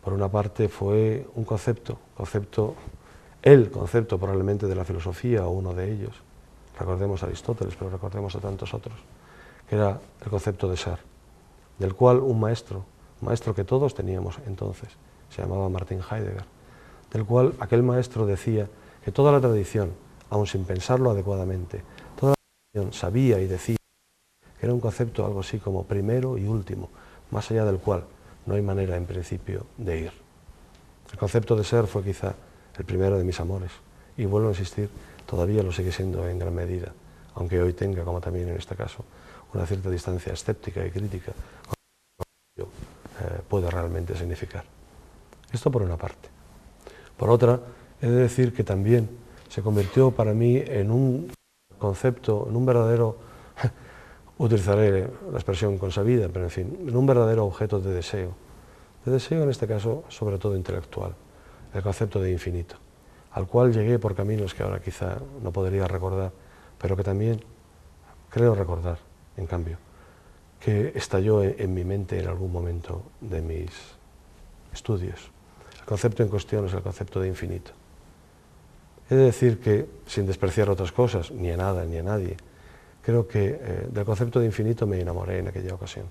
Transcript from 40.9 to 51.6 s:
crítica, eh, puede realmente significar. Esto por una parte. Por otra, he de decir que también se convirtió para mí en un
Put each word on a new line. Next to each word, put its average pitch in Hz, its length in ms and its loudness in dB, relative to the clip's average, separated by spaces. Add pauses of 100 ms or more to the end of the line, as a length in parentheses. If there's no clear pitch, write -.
crítica, 92 420 -6 (1300)
eh, 50 60 -8 (840)
puede 90 220 0
realmente 85 440 -4
significar. 85 500 -6 (880)
Esto 120 180 0
por 120 120 0
una 87 140 -2
parte. - 320 -12 (880)
Por - 140 2
otra, 120 300 8 (400)
he 127 60 -2
de 120 100 4
decir 123 360 4
que 120 100 -2
también 104 460 4 (400)
se - 140 -6
convirtió 104 480 4
para 107 240 2
mí 120 300 4
en 104 260 0
un 135 420 2 (460)